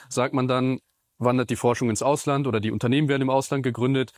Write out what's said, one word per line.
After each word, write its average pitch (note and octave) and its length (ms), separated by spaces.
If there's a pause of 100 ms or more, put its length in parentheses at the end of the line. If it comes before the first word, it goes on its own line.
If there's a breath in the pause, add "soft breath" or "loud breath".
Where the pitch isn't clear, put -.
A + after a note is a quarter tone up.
sagt B2+ 260
man B2+ 140
dann, B2+ 320 (380)
wandert B2 320
die A#2 60
Forschung A#2+ 320
ins A2 140
Ausland C#3 460
oder A2 100
die G#2+ 140
Unternehmen C#3 360
werden C#3 140
im C3 80
Ausland C3+ 320
gegründet B2+ 560